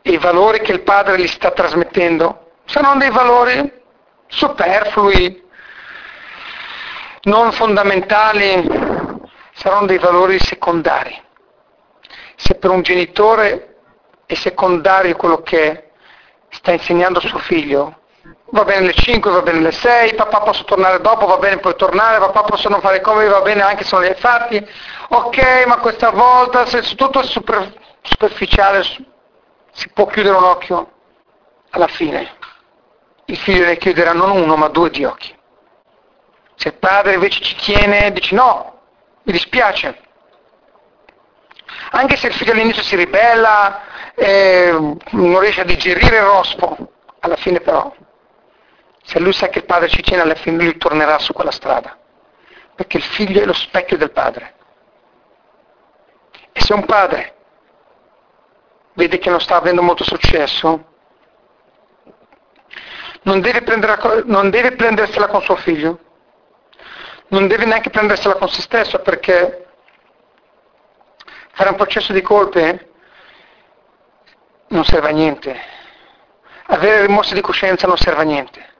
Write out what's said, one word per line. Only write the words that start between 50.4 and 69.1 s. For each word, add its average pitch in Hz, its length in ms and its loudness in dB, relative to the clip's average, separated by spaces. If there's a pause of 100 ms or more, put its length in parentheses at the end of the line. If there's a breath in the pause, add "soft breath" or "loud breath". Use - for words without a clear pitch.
lui 165 140 -2
tornerà 151 420 0
su - 140 -6
quella - 180 -4
strada, - 460 -6 (800 soft breath)
perché - 220 -8
il 147 60 -4
figlio 202 380 -2
è 208 40 0
lo 180 80 -2
specchio - 440 -4
del 151 140 -4
padre. - 420 -6 (2000 loud breath)
E - 80 -2
se - 120 2
un 208 120 -2
padre - 500 0 (1600)
vede 175 240 -2
che 180 120 -4
non 170 120 0
sta - 160 -2
avendo 175 240 0
molto 175 220 0
successo, - 880 -2 (2250 loud breath)
non 190 180 0
deve 233 220 -2
prendere 214 320 0
la - 20 -12
co-, 226 280 0
non 196 240 2
deve 240 260 2
prendersela 214 520 0
con 202 140 -2
suo 180 140 0
figlio, 165 440 -4 (1300 loud breath)
non 196 180 2
deve 208 180 0
neanche 220 240 0
prendersela 202 460 0
con 190 140 -4
se - 120 -8
stesso, - 380 -2
perché - 680 0 (1800 loud breath)